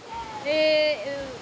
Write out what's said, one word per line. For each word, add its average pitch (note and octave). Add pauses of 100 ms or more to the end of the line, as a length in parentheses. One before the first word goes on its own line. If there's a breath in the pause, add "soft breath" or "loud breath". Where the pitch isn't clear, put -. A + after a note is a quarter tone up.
(460)
ഏ, D4+
ഏ, D4+ (160)